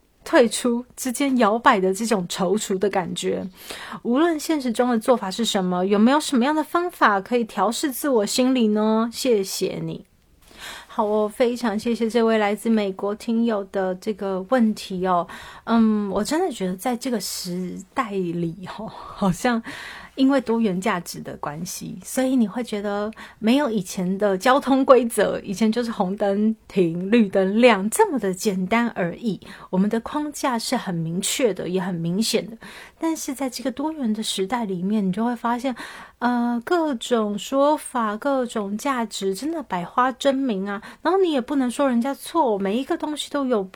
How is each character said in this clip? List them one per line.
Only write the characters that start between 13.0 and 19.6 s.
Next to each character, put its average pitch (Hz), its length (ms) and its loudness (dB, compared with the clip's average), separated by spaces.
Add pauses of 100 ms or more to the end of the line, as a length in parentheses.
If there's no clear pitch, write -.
听 233 300 0
友 208 260 0
的 185 240 -2
这 208 180 -6
个 190 360 -4
问 220 260 4
题 185 320 -4
哦。 175 180 2 (380)
嗯， 220 480 2
我 196 120 0
真 294 160 -2
的 359 140 0
觉 190 140 -4
得 185 80 -4
在 247 200 -2
这 240 140 -6
个 233 100 -2
时 180 640 -6 (140)
代 226 160 -2
里 170 440 -2 (220)
哦， 214 100 -10
好 - 440 -2
像 233 320 0 (520)